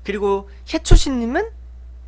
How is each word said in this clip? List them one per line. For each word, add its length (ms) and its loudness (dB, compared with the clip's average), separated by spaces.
그리고 460 -2
해초신님은 760 4